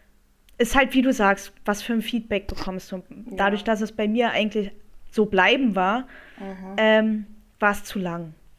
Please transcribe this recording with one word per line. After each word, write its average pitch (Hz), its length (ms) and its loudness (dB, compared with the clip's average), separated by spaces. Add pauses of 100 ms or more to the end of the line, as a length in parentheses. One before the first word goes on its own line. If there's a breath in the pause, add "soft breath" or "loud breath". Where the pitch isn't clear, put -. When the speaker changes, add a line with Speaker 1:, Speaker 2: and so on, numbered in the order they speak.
(580 soft breath)
Speaker 1:
ist 233 180 0
halt, 269 180 4
wie 262 80 4
du 262 100 2
sagst, 196 420 0 (120)
was 208 160 -2
für - 120 -6
ein 226 80 0
Feedback 220 460 -4
bekommst - 440 -8
du. 185 100 -10 (300)
Speaker 2:
Ja. 196 60 -10
Speaker 1:
Dadurch, 202 260 0
dass 220 180 -2
es 214 100 -6
bei 214 160 -4
mir 226 240 2
eigentlich 208 400 -2 (400)
so 214 140 2
bleiben 208 500 4
war, 196 320 0 (300 loud breath)
Speaker 2:
Mhm. 190 400 -12
Speaker 1:
ähm, 220 480 4 (340)
war's 202 240 2
zu - 160 -8
lang. 170 340 -6 (260)